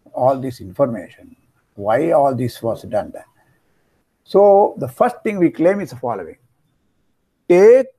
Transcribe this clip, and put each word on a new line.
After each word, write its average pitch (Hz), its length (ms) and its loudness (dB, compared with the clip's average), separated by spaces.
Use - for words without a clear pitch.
all 131 240 0
this 127 240 -12
information? 98 760 -8
Why 117 380 -2
all 139 240 0
this 120 260 -8
was 113 220 -8
done 98 280 -8
then? - 120 -20
So 202 540 2
the 127 100 -10
first - 360 -4
thing 208 160 -6
we 165 100 2
claim 190 320 -2
is 165 80 -12
the 127 60 -18
following. 101 420 -10
Take 226 380 6